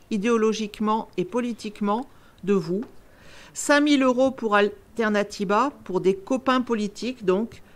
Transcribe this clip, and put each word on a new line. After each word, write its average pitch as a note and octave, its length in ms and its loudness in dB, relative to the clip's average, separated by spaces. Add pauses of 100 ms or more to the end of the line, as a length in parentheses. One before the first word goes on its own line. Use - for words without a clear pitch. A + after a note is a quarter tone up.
(120)
idéologiquement G#3+ 1080 0
et F3+ 80 0
politiquement G#3+ 840 -4 (380)
de G3 80 4
vous. F#3 320 -2 (680)
Cinq D4 280 2
mille C#4+ 220 4
euros B3+ 280 4
pour A3 240 -2
Alternatiba, G#3 1160 0 (120)
pour F3+ 180 -2
des F#3 140 2
copains B3+ 460 0
politiques A3+ 640 -6
donc, F#3+ 360 0 (140)